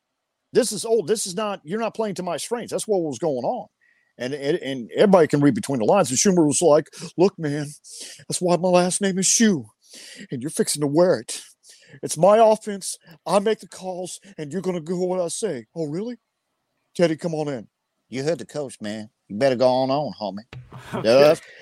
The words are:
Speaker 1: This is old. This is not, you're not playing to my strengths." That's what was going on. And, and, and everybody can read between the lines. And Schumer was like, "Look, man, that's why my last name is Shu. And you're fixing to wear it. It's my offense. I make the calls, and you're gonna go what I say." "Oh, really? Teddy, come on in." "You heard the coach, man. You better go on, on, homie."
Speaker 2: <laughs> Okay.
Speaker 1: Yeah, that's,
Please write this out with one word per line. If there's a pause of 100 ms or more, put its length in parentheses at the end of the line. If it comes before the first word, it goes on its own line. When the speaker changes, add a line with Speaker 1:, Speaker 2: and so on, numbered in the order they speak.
(540)
Speaker 1:
This
is
old.
This
is
not,
you're
not
playing
to
my
strengths."
That's
what
was
going
on. (500)
And,
and,
and
everybody
can
read
between
the
lines.
And
Schumer
was
like, (300)
"Look,
man, (600)
that's
why
my
last
name
is
Shu. (680)
And
you're
fixing
to
wear
it. (600)
It's
my
offense. (280)
I
make
the
calls, (180)
and
you're
gonna
go
what
I
say." (100)
"Oh,
really? (800)
Teddy,
come
on
in." (420)
"You
heard
the
coach,
man. (180)
You
better
go
on,
on,
homie."
Speaker 2:
<laughs> (380)
Okay.
Speaker 1:
Yeah,
that's, (200)